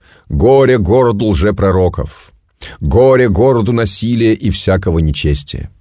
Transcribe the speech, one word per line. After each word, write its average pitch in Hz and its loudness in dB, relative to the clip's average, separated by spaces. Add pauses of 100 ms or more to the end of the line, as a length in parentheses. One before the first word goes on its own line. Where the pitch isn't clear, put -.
(280)
Горе 127 2
городу 113 0
лжепророков! 92 -2 (480)
Горе 127 2
городу 117 0
насилия 113 -2
и 107 -4
всякого 92 -2
нечестия! 73 -4 (100)